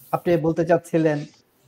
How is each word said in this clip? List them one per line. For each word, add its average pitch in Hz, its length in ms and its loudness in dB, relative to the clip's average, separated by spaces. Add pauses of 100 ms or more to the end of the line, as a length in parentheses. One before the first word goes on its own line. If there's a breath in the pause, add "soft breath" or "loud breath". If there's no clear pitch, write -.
(120)
আপনি 170 260 0
বলতে 165 280 -2
চাচ্ছিলেন 160 600 0 (420)